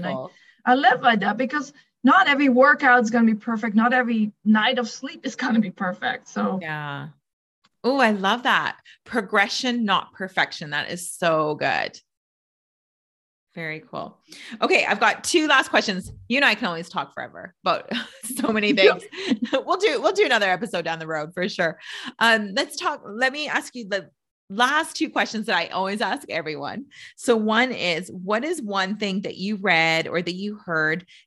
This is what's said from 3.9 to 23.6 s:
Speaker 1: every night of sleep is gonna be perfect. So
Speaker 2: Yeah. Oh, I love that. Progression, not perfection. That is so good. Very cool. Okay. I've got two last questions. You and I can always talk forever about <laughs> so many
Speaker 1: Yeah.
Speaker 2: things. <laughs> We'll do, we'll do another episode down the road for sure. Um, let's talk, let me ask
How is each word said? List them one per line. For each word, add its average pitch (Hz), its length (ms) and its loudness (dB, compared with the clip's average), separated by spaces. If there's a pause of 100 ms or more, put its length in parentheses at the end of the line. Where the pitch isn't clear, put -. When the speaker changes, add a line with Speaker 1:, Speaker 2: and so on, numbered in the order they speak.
Speaker 1:
every 233 400 0 (120)
night 220 340 4
of 233 100 -2
sleep - 380 -12
is 254 100 -6
gonna 233 240 0
be 196 120 -2
perfect. - 560 -6
So 202 340 -4
Speaker 2:
Yeah. 151 460 -8 (760)
Oh, 269 160 0
I 226 140 4
love 208 320 0
that. 185 340 0 (260)
Progression, 220 800 -2
not 190 300 -2
perfection. 170 560 -4
That 147 200 -4
is 175 220 -10
so 156 440 0
good. 123 420 -2 (1600)
Very 156 340 -12
cool. - 300 -12 (440)
Okay. 247 220 4
I've 208 140 0
got 220 240 2
two 311 240 2
last 285 220 4
questions. 190 420 0 (160)
You 233 120 0
and 285 60 2
I 220 120 4
can 240 100 -4
always 170 220 -6
talk - 260 -8
forever - 400 -14 (100)
about - 240 -2 (220)
<laughs> - 140 -20
so - 280 -4
many 208 200 0
Speaker 1:
Yeah. 196 260 6
Speaker 2:
things. - 60 -14 (480)
<laughs> 269 120 0
We'll 330 140 2
do, 359 240 2
we'll 330 100 2
do 403 140 2
another 214 240 2
episode 175 340 -2
down 165 140 -4
the 160 80 -10
road 156 280 -6
for 180 140 -2
sure. 170 300 -2 (400)
Um, 220 380 2
let's 311 200 -4
talk, 330 300 -6
let 240 260 -2
me 294 160 -8
ask 294 280 -4